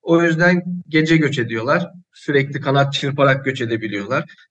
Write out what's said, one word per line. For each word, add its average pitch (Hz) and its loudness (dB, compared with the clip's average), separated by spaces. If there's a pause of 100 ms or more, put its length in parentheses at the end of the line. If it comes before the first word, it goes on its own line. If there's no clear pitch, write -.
O 170 2
yüzden 175 2 (240)
gece 156 4
göç 139 0
ediyorlar. 117 -2 (260)
Sürekli 143 -2
kanat 139 0
çırparak 139 0
göç 123 -4
edebiliyorlar. 110 -4 (260)